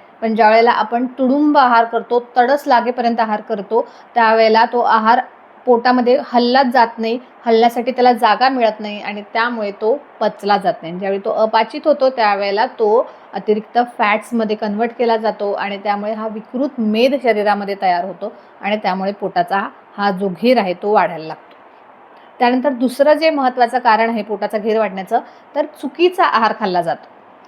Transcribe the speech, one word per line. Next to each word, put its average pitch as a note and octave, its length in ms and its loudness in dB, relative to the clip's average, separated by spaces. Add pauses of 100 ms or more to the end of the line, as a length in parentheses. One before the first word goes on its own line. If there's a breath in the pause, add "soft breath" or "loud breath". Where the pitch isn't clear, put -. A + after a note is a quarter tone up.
(220 loud breath)
पण A3+ 140 -2
ज्यावेळेला A3+ 360 4
आपण A#3 340 -2
तुडुंब C#4+ 520 2
आहार A#3+ 280 4
करतो, A#3 420 -2 (100)
तडस C4 300 2
लागेपर्यंत A#3 520 0
आहार G#3+ 220 -2
करतो, G#3+ 460 -4 (280 loud breath)
त्यावेळेला A3+ 500 4
तो A#3+ 140 -2
आहार A3 400 4 (460)
पोटामध्ये B3 600 2
हललाच B3 420 2
जात A#3+ 200 2 (100)
नाही, A3+ 220 -4 (260 loud breath)
हलण्यासाठी A#3 460 2
त्याला B3 220 4
जागा A3 360 2
मिळत A3+ 300 0
नाही G#3 220 -10
आणि G#3 200 -10 (120)
त्यामुळे A3+ 380 -4
तो A3 280 -2 (200)
पचला G#3 380 -2
जात F#3+ 240 -2
नाही. F3 180 -10
ज्यावेळी G3 260 -4
तो A3 60 -2
अपाचित A3+ 540 -2
होतो C4 240 2
त्यावेळेला G#3 560 -2
तो G#3+ 440 0 (240 loud breath)
अतिरिक्त G#3+ 460 -4 (180)
फॅट्समध्ये A3 580 -2
कन्व्हर्ट G#3+ 440 -4
केला A#3 180 0
जातो G#3 340 -4
आणि G3+ 260 -6
त्यामुळे G#3 360 -4
हा A3 140 -8
विकृत A3 500 -6
मेद A3+ 460 0
शरीरामध्ये G3+ 580 0
तयार F3+ 240 0
होतो G3 280 -12 (280 loud breath)
आणि G3+ 160 -4
त्यामुळे F#3+ 340 -4
पोटाचा G3 580 -2 (280)
हा G3+ 140 0
जो G3 160 -4
घेर A#3 300 2
आहे F#3+ 160 -2
तो G3+ 180 -4
वाढायला E3+ 340 0
लागतो. - 300 -16 (840 loud breath)
त्यानंतर B3+ 300 2
दुसरं C4 440 2
जे D#4 160 2
महत्त्वाचं B3+ 500 0
कारण A3+ 300 2
आहे A3+ 140 -4
पोटाचा G#3 340 -6
घेर G#3+ 220 -2
वाढण्याचं, G3 400 -4 (360 loud breath)
तर D4+ 100 -2
चुकीचा E4+ 600 -2
आहार G#3+ 340 0
खाल्ला F3+ 220 -2
जातो. E3 260 -6 (400)